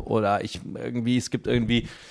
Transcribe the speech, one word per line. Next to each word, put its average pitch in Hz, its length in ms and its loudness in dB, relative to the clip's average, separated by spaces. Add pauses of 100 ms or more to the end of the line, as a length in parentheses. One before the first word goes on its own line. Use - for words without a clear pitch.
oder 104 400 2
ich - 160 -8 (160)
irgendwie, 120 400 -2
es 123 160 0
gibt 123 160 -4
irgendwie, 120 400 2 (240)